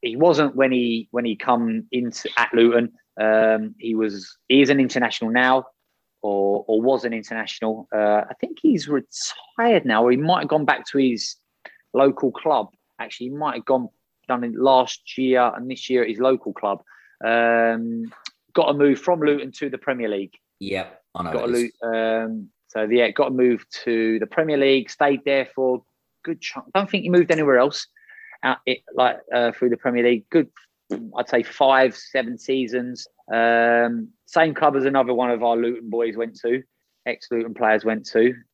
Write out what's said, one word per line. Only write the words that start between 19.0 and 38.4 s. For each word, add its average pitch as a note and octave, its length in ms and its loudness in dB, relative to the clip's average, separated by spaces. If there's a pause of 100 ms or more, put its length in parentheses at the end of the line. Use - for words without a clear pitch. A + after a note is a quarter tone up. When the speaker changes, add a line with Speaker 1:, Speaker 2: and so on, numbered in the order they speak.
Speaker 1:
Luton D3 320 0
to C#3+ 160 -8
the B2+ 80 -10
Premier B2 320 -4
League. G2 240 -6 (260)
Speaker 2:
Yep, F#2+ 420 -8 (140)
I F2 80 -8
know E2+ 100 -6
Speaker 1:
Got A#2+ 160 -4
a A#2+ 40 -2
Speaker 2:
it - 40 0
is. A#2 140 -2 (100)
Speaker 1:
Lu-, A#2 120 -6
um, A2+ 560 -4 (180)
so, A2 160 -6
yeah, A#2 280 2
got C#3 160 0
a C3 40 -4
move B2+ 340 2 (200)
to A2+ 340 0
the G#2+ 80 -4
Premier D#3 300 -2
League, C3+ 320 2
stayed C#3+ 360 0
there C#3 200 0 (100)
for B2+ 220 0
a - 20 -6 (440)
good E3 180 -10
chunk. - 320 -14
Don't G3 160 -2
think G3 140 -4
he E3 60 -4
moved F3 220 4
anywhere D3 280 4
else C#3+ 280 0 (560)
out B2+ 220 0
it, B2+ 140 -2 (160)
like, B2 220 2 (160)
uh, A#2+ 180 2
through B2 180 -2
the A#2 80 -2
Premier A#2+ 260 -2
League. A#2+ 260 2
Good, D#3 200 2 (680)
I'd A#2+ 120 -6
say A#2+ 140 0
five, C3 520 2
seven B2 420 -6
seasons. B2 680 -6 (240)
Um, A#2 800 2 (160)
same D#3+ 280 2
club D3 220 2
as C3+ 100 0
another C3+ 280 2
one B2 180 0
of A#2 120 -2
our A#2 120 2
Luton A#2 340 -4
boys A2+ 280 -4
went A#2 240 -6
to, B2 220 -2 (420)
ex-Luton A#2 480 -6
players A2 320 0
went A2 220 -2
to. A#2+ 260 2 (200)